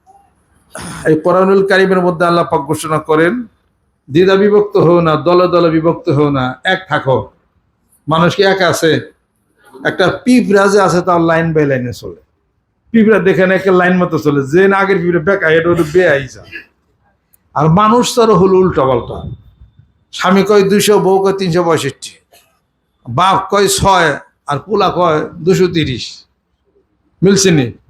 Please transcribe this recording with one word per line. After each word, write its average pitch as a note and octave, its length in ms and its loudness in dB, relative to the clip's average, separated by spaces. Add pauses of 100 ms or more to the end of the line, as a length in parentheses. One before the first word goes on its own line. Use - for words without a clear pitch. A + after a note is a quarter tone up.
(1080)
এই D#3 120 2
কোরআনুল F#3+ 480 2
কারীমের F#3 340 2
মধ্যে F3 240 -2
আল্লাহ E3+ 260 0
পাক D#3+ 100 -2
ঘোষণা D3+ 380 -6
করেন, E3+ 460 0 (640)
"দ্বিধা F3+ 260 2
বিভক্ত G#3 420 2
হও E3+ 240 4
না, D#3+ 140 0
দলে F3 320 0
দলে E3+ 220 0
বিভক্ত D#3+ 400 -2
হও D3 200 0
না, C3 340 -4
এক - 260 -4
থাকো।" C3 420 -2 (760)
মানুষ E3 280 0
কি G#3 80 0
এক F#3+ 180 0
আছে? D3+ 520 -2 (720)
একটা E3 380 -2
পিঁপড়া G3+ 440 2
যে G3+ 140 2
আছে, F3 200 0
তার F3 200 0
লাইন E3 320 0
বাই D3+ 120 0
লাইনে B2 280 -4
চলে। F#2 280 -16 (680)
পিঁপড়া G#3+ 280 2
দেখে F#3 280 0
না, F#3+ 80 0
একটা F#3 160 -2
লাইন F3+ 260 2
মতো E3+ 200 -2
চলে, C#3 300 -2
যে F3+ 200 2
না G3 100 2
আগের G3 200 0
পিঁপড়া F3 220 -2
বেকা, F3 300 -2
এটা E3 200 0
হলো E3+ 140 0 (100)
বেআই D3+ 340 2
যা। G2 160 -20 (1120)
আর D3+ 160 0
মানুষ G#3+ 460 2
তার A3+ 180 2
হলো F#3+ 240 2
উল্টা D#3+ 280 0
পাল্টা। A#2 500 -6 (760)
স্বামী F#3+ 320 0
কয় G3 260 2
দুইশো, G3+ 300 2
বউ F#3 240 0
কয় F#3+ 100 0
তিনশো F3+ 300 -2
পঁয়ষট্টি, C#3 460 -4 (1000)
বাপ F3+ 400 -2
কয় G3+ 180 0
ছয়, F3+ 500 0 (300)
আর C#3 120 -6
পোলা G3 300 -2
কয় D#3+ 300 0
দুশো F3 480 -2
তিরিশ। C#3 580 -6 (1000)
মিলছে F#3 280 4
নি? B2+ 200 0 (180)